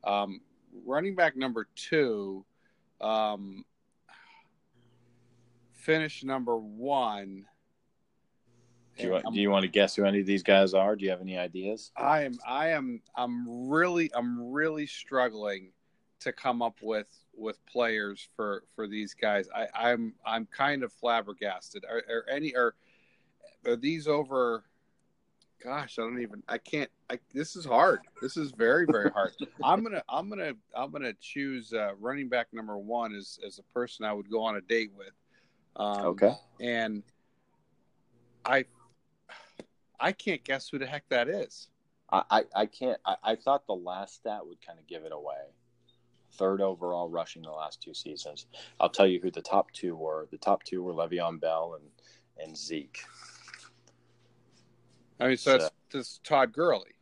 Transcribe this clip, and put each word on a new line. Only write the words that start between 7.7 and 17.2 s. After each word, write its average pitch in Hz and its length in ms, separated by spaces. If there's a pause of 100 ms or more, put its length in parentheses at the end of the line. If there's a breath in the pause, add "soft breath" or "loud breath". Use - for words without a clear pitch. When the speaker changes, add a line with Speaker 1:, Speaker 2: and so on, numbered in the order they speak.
Speaker 2:
Do - 80
you - 0
Speaker 1:
And 92 80
Speaker 2:
want, 92 140
Speaker 1:
I'm - 80
Speaker 2:
do 101 80
you 101 80
wanna 95 180
guess 98 280
who 101 100
any 101 160
of 92 40
these 95 180
guys 98 300
are? 98 220
Do 98 80
you 95 80
have 90 100
any 92 160
ideas? 92 600
Speaker 1:
I 143 260
am, 123 140 (100)
I 143 220
am, 135 320 (140)
I'm 123 540
really, 170 460
I'm 120 360
really 151 360
struggling 107 840 (460)
to 131 120
come 120 300
up 117 200
with, 107 260 (280)